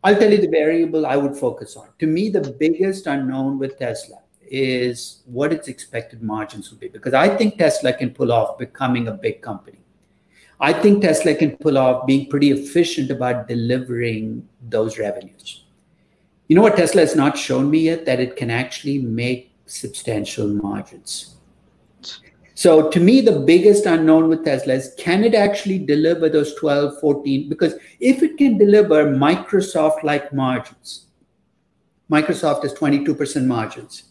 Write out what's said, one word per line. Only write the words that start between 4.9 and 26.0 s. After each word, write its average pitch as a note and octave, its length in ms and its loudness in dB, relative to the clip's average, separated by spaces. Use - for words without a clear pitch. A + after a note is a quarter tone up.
what C3+ 260 -4
its D#3 160 -6
expected A#2 560 -14
margins G#2+ 480 -10
will - 60 -20
be, - 100 -16
because - 260 -4
I D#3 220 6
think G#3+ 200 0
Tesla C3+ 360 0
can B2 180 -4
pull A#2+ 220 -2
off A2+ 260 0
becoming B2 480 -4
a G#2+ 60 -6
big G#2 300 -6
company. - 360 -14
I D3 140 0
think G3+ 300 4
Tesla D#3 340 2
can D3+ 200 -2
pull C#3 220 0
off B2+ 260 2
being C3+ 240 0
pretty C#3+ 220 2
efficient D3+ 600 -2
about B2 340 -4
delivering A#2+ 1000 -4
those A2+ 300 -4
revenues. - 680 -10
You D#3 80 6
know G#3 60 8
what G#3+ 140 6
Tesla E3 260 4
has D3+ 120 2
not C#3+ 240 2
shown C3+ 320 -2
me D#3 80 2
yet? E3 140 -6
That B2+ 140 0
it B2+ 160 -4
can A#2+ 160 -6
actually B2+ 480 -6
make B2 540 -6
substantial - 840 -8
margins. G2+ 800 -8
So D#3 360 4
to E3+ 100 2
me, A#3 220 6
the F#3 180 2
biggest F#3 460 4
unknown D#3+ 420 4
with D#3+ 160 -2
Tesla C3+ 300 -2
is, C3 220 -6
can F#3+ 280 0
it A#3 100 2
actually G3+ 440 0
deliver D#3 500 0